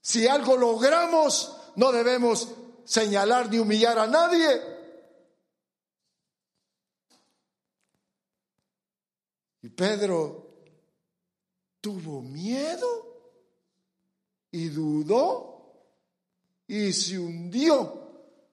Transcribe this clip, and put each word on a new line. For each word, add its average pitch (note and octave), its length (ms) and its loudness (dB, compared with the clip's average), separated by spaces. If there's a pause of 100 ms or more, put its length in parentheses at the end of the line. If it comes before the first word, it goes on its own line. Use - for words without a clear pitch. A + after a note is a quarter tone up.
Si A3+ 260 0
algo C4 300 4
logramos, C#4+ 960 2 (200)
no C4 160 4
debemos A#3+ 580 0 (340)
señalar A3 680 0
ni A3+ 80 2
humillar A3 400 2
a A3 80 2
nadie. E4 540 2 (4000)
Y A#2+ 80 -18
Pedro F3+ 960 -4 (1160)
tuvo D#3+ 440 -10
miedo C#4 840 -6 (1400)
y E3 200 -8
dudó D#3 1160 -4 (840)
y G3+ 240 -2
se F#3 280 -4
hundió F3+ 1040 -2 (280)